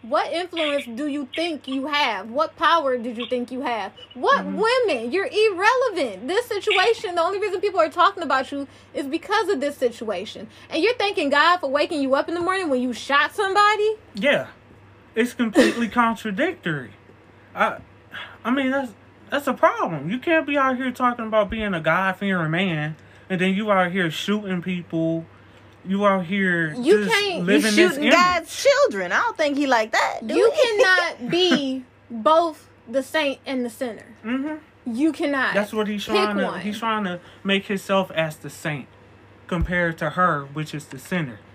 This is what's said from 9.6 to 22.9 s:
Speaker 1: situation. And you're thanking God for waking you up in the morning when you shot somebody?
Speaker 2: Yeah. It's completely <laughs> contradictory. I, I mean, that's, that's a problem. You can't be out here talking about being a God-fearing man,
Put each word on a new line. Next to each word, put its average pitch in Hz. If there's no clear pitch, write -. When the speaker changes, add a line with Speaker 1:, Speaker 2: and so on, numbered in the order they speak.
Speaker 1:
situation. 220
And 320
you're 466
thanking 392
God 320
for 285
waking 294
you 262
up -
in 320
the 349
morning 370
when 254
you 247
shot 285
somebody? 415
Speaker 2:
Yeah. 202
It's 240
completely 233
<laughs> 240
contradictory. 214
I, 208
I 220
mean, 262
that's, 262
that's 277
a -
problem. 269
You 247
can't 320
be 285
out 262
here 254
talking 240
about 214
being 214
a 160
God-fearing 185
man, 156